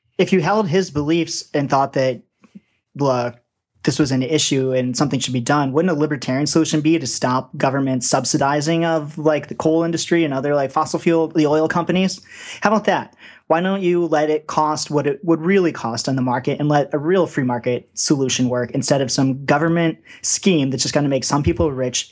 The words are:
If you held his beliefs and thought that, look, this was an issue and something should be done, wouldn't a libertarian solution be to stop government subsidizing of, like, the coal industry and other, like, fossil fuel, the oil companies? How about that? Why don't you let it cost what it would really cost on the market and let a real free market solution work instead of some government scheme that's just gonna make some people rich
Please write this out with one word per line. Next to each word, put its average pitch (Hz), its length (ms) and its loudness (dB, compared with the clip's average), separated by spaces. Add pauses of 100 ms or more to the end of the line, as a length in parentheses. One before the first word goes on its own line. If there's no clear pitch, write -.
(180)
If 180 120 2
you 185 120 4
held 202 260 2
his 185 220 0
beliefs 156 640 -2
and 143 160 0
thought 139 240 2
that, 131 260 0 (760)
look, 123 400 0 (480)
this 151 140 0
was 135 140 2
an 131 100 0
issue 131 500 0
and 127 240 0
something 139 240 0
should 127 140 -4
be 127 60 0
done, 139 320 0
wouldn't 170 220 0
a 143 40 -4
libertarian 143 480 -2
solution 156 340 2
be 156 180 2
to 131 80 -4
stop 127 500 -4
government 135 480 0
subsidizing 147 800 0
of, 156 340 -2
like, 151 300 0
the - 60 -10
coal 160 300 2
industry 170 400 0
and 143 80 -2
other, 139 220 -2
like, 139 160 0
fossil 156 280 -2
fuel, 165 300 2
the 156 180 2
oil 156 220 2
companies? 180 520 0 (420)
How 208 80 4
about 214 160 2
that? 165 280 -2 (320)
Why 160 140 2
don't 196 220 0
you 175 240 2
let 151 240 2
it 151 160 -2
cost 151 440 0
what 143 160 0
it 143 160 -4
would 165 180 2
really 180 300 2
cost 117 380 -6
on 135 80 0
the 127 60 -2
market 127 380 -2
and 147 100 0
let 147 240 2
a 151 40 0
real 170 280 2
free 147 180 -2
market 123 480 -4
solution 131 560 0
work 120 220 -2
instead 139 320 0
of 131 100 -2
some 135 320 0
government 165 540 2 (240)
scheme 151 480 2
that's 117 120 -4
just - 120 -4
gonna 143 160 2
make 135 140 0
some 147 180 0
people 170 280 0
rich 127 420 -4